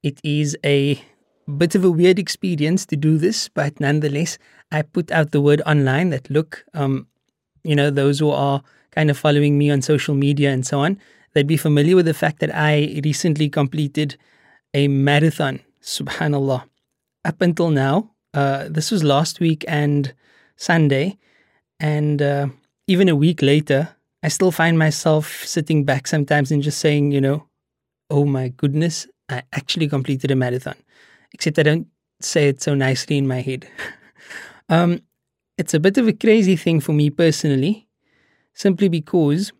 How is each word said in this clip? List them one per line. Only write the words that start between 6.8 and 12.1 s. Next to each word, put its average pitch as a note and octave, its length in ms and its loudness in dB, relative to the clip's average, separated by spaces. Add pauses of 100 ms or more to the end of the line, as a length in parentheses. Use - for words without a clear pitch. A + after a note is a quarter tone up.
you D#3 120 0
know, D3 140 2
those C#3+ 300 0
who D3+ 100 2
are C#3 320 0 (300)
kind D#3 180 0
of C#3+ 80 0
following D3 400 2
me D3 120 2
on C#3+ 120 2
social D3 340 0
media C#3 360 2
and C3 140 -2
so C#3+ 140 -4
on, F3 180 0 (360)
they'd C#3+ 140 2
be D#3 100 0
familiar D3+ 400 2
with F3+ 80 4
the D#3+ 80 0